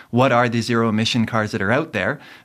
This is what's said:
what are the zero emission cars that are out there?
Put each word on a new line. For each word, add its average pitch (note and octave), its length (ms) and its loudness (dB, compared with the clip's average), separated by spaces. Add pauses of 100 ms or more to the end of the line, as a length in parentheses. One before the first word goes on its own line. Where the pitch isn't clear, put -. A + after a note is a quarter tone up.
(100)
what B2 220 2
are A#2+ 180 2
the A2+ 100 -2
zero A#2 300 0
emission A2+ 340 0
cars G#2+ 280 -2
that G#2 100 -2
are G2 100 0
out D#3 220 -2
there? A2 260 -2 (240)